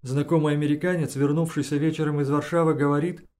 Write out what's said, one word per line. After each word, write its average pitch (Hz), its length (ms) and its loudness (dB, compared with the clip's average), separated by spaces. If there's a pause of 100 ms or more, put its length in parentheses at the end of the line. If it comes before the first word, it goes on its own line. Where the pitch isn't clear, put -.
Знакомый 147 540 0
американец, 151 600 0
вернувшийся 147 640 0
вечером 156 420 0
из 135 100 -2
Варшавы, 156 440 2
говорит, 147 520 0 (140)